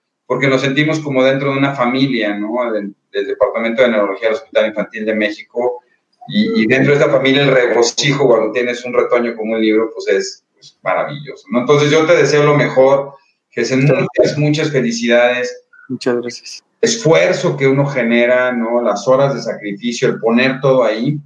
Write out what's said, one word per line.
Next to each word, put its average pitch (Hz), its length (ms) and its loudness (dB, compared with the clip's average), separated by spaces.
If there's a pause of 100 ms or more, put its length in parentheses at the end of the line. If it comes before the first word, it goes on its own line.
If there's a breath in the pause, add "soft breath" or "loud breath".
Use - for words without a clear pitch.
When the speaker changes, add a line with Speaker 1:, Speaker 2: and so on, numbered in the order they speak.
(240)
Speaker 1:
porque 139 220 -2
nos 135 140 2
sentimos 147 400 -2
como 131 240 -2
dentro 139 260 0
de 139 80 -4
una 139 160 0
familia, 120 640 -2
¿no? 117 340 -4
Del, 101 220 -6 (180)
del 98 140 -4
Departamento 113 560 -2
de 120 60 4
Neurología 104 400 -2
del 110 80 0
Hospital 110 320 -2
Infantil 107 360 -6
de 110 100 -2
México, 110 680 -4 (460 soft breath)
y, 113 340 0
y 107 40 2
dentro 135 280 2
de 143 60 2
esta 151 100 4
familia 135 320 2
el 135 80 2
regocijo 127 760 0
cuando 110 260 2
tienes 120 320 -4
un 123 80 -8
retoño 117 420 0
como 110 200 -4
un 110 60 -2
libro, 110 320 2
pues 98 160 -10
es, 98 360 -2 (100)
pues, - 280 -20
maravilloso, - 680 -6
¿no? 120 100 -2
Entonces 143 300 2
yo 156 160 4
te 170 100 6
deseo 147 280 4
lo 147 120 4
mejor, 135 580 2 (360 loud breath)
Gesen, 123 300 -2
Speaker 2:
Muchas 143 180 2
Speaker 1:
muchas, - 400 0
muchas 151 320 0
felicidades. 120 960 0 (240)
Speaker 2:
Muchas 123 320 -4
gracias. - 420 -14 (180)
Speaker 1:
Esfuerzo 165 760 2
que 135 100 0
uno 135 200 2
genera, 123 680 2
¿no? 117 280 -2
Las 110 280 -2
horas 135 260 2
de 113 80 -8
sacrificio, 110 680 -6
el - 120 -4
poner 127 400 0
todo 131 240 2
ahí. 113 420 -2